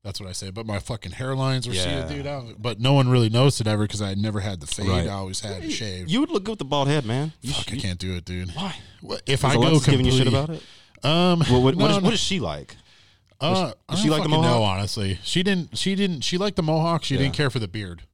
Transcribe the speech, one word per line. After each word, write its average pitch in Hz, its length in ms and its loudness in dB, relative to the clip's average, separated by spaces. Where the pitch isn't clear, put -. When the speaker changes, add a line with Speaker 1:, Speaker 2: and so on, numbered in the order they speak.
Speaker 1:
That's 101 160 -10
what 95 80 -12
I - 20 -12
say. 95 200 -10
But 110 140 -10
my 101 140 -6
fucking 104 320 -10
hairlines 131 560 -2
were 123 60 -6
Speaker 2:
Yeah. 87 340 -2
Speaker 1:
seeing, 143 120 -8
dude. 139 80 -8
I, 131 300 -10
but 107 220 -6
no 131 140 4
one 131 160 6
really 120 200 6
noticed 127 300 4
it 110 80 0
ever 107 200 2
'cause 104 140 -6
I 98 120 -4
never 104 260 -2
had 92 220 -6
the 71 60 -12
fade. 101 200 -4
Speaker 2:
Right. 87 200 2
Speaker 1:
I - 40 -4
always 95 300 -8
had 101 240 -10
it 311 60 -6
shaved. 95 380 -8
Speaker 2:
You 233 120 2
would 330 100 0
look 196 140 -2
good 226 80 -6
with 208 60 -10
the 143 60 -6
bald 139 220 0
head, 143 180 2
man. 135 360 -2
You 123 100 -8
Speaker 1:
Fuck, - 180 -6
Speaker 2:
sh-, 107 40 -6
Speaker 1:
I - 40 -6
can't 90 220 -4
do 92 160 -6
it, 85 80 -8
dude. 90 320 -8
Speaker 2:
Why? 180 200 -6
Speaker 1:
What, - 240 -10
if 135 160 2
Speaker 2:
Is - 20 0
Speaker 1:
I 131 120 4
go 120 80 4
Speaker 2:
Alexis 156 220 6
giving 131 200 4
you 127 80 4
shit 131 140 4
Speaker 1:
complete 135 180 2
Speaker 2:
about 160 100 -8
it? 127 40 0
Speaker 1:
Um, 175 340 4
Speaker 2:
What, - 80 2
what, 135 140 6
what - 0 -
Speaker 1:
no, 214 140 4
Speaker 2:
is, 202 80 4
Speaker 1:
no. 190 60 2
Speaker 2:
what 226 100 4
is - 80 0
she - 180 -2
like? 76 380 -6
Speaker 1:
Uh, 160 120 2
Speaker 2:
Does 190 40 2
she, 185 80 0
does 123 100 -8
Speaker 1:
I 156 60 -4
Speaker 2:
she 196 120 0
Speaker 1:
don't 151 40 4
Speaker 2:
like 156 120 2
the 156 60 0
Speaker 1:
fucking 156 140 4
know, 120 160 4
Speaker 2:
mohawk? 98 180 2
Speaker 1:
honestly. 98 460 -4
She 180 200 0
didn't, 185 340 -2
she 196 180 -2
didn't, 185 260 -2
she 180 160 -2
liked 202 180 -2
the 180 80 0
mohawk. 160 400 0
She 135 120 -2
Speaker 2:
Yeah. 131 80 0
Speaker 1:
didn't 131 120 0
care 143 140 0
for 123 100 -4
the 107 80 -4
beard. 90 360 -10